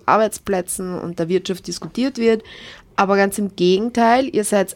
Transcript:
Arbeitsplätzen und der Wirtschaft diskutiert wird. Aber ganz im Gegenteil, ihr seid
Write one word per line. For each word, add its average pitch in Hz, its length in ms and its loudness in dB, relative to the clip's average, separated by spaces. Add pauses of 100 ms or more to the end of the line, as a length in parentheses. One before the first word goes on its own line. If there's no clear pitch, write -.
Arbeitsplätzen 185 920 0
und 175 200 -8
der 165 100 -2
Wirtschaft 180 380 -2
diskutiert 233 500 -4
wird. 226 260 2 (540)
Aber 196 200 2
ganz 196 220 2
im 202 180 -4
Gegenteil, 233 800 2
ihr 208 100 0
seid 196 320 0